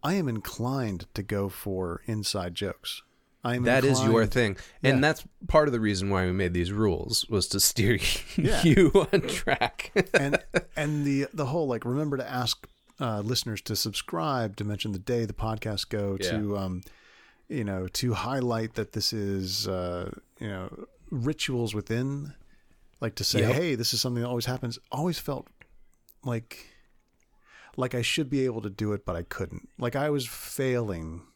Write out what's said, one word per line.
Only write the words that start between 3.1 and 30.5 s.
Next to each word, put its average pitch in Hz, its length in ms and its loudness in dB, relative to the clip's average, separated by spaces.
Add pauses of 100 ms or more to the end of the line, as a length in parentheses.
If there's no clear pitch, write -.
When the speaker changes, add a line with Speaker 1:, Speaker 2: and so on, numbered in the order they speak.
Speaker 1:
I 123 140 0
am 123 80 0
Speaker 2:
That 127 200 6
is 135 160 6
your 113 220 6
Speaker 1:
inclined 110 100 2
Speaker 2:
thing. 110 240 2 (260)
And 131 140 6
Speaker 1:
Yeah. 131 60 4
Speaker 2:
that's 151 220 2 (240)
part 151 200 6
of 131 40 2
the 120 80 2
reason 98 300 2
why 92 160 4
we 90 60 2
made 92 200 2
these 87 200 2
rules, - 560 2
was 98 200 2
to 98 120 0
steer 104 380 4 (200)
<laughs> - 180 -6
Speaker 1:
Yeah. 175 260 4
Speaker 2:
you 165 300 8 (200)
on 196 100 4
track. - 720 -2 (180)
<laughs> - 40 -4
Speaker 1:
And, 143 240 4 (380)
and 147 280 -2
the, 139 300 0
the 147 120 -2
whole, 151 200 0
like, 120 180 -2
remember 143 320 0
to 143 120 -6
ask, - 380 -2 (320)
uh, 110 220 0
listeners 110 420 -2
to 107 140 -4
subscribe, 120 800 -2
to 104 80 -6
mention 104 280 -4
the 95 60 -4
day 113 280 0
the 101 80 -6
podcasts 110 540 -4
go, 101 320 -2
Speaker 2:
Yeah. 98 100 0
Speaker 1:
to, 104 280 -2
um, 92 240 -4 (680)
you 131 140 -4
know, 95 260 -4
to 120 260 0
highlight 117 600 -2
that 107 180 -4
this - 200 -2
is, 98 560 -2
uh, 90 420 -4 (300)
you 107 80 -6
know, 92 380 -10 (240)
rituals 123 640 -2
within, 135 580 -4 (680)
like, 113 160 -4
to 98 80 -6
say, 107 160 2
Speaker 2:
Yep. 113 140 4
Speaker 1:
"Hey, 156 220 2
this 113 180 0
is 110 60 0
something 120 220 0
that 123 60 -2
always 120 180 -2
happens," 127 320 -4 (120)
always 156 300 -2
felt - 260 -6 (800)
like, 117 420 -6 (1120)
like 127 180 -2
I 123 80 0
should 131 280 0
be 131 140 2
able 113 180 -2
to 104 80 -4
do 104 220 -2
it, 101 120 -4
but 87 120 -4
I 87 60 -4
couldn't. 85 460 -8 (100)
Like 120 180 -2
I 147 140 0
was 139 160 0
failing 104 960 -4 (120)